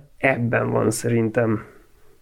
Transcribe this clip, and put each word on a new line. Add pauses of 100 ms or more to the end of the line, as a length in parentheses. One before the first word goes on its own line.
(160)
ebben
van
szerintem (580)